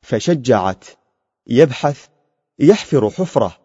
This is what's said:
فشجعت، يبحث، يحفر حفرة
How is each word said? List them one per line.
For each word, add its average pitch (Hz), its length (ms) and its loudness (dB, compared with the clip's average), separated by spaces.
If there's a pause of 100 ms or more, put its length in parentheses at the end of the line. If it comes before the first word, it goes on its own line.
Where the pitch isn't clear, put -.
فشجعت، 117 840 -2 (640)
يبحث، 143 600 0 (520)
يحفر 147 520 2
حفرة 139 540 -4